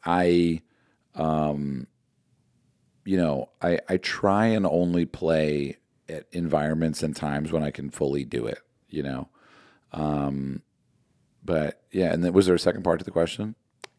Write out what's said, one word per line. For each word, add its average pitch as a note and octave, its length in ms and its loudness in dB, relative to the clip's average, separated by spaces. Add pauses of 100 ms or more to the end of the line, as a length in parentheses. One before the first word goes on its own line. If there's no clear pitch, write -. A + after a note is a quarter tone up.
I, F2 560 4 (540)
um, D2 720 -2 (1200)
you F#2+ 120 0
know, D2+ 320 0 (120)
I, F2 260 2
I F#2+ 100 2
try G#2 500 2
and G#2+ 180 2
only F2 400 2
play D2+ 720 0 (300)
at D#2 240 -12
environments D#2 720 -2
and D#2 120 -4
times D2+ 360 -4
when D#2+ 120 0
I D2 80 -4
can C#2 180 -10
fully C#2 340 -2
do A#1 220 -6
it, - 140 -8 (300)
you D2+ 140 -6
know? C2+ 260 -8 (640)
Um, C#2 680 -4 (840)
but D#2 380 -2 (100)
yeah, F2+ 220 2
and E2+ 100 0
then F2 100 0
was F#2+ 120 8
there F2+ 100 6
a E2+ 40 4
second F2+ 240 0
part E2+ 160 2
to - 60 -10
the G2 60 -10
question? G2+ 440 -2 (440)